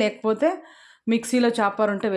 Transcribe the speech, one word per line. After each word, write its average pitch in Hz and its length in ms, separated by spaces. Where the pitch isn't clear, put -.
లేకపోతే 220 480
మిక్సీలో 233 460
చాపర్ 208 360
ఉంటే 202 220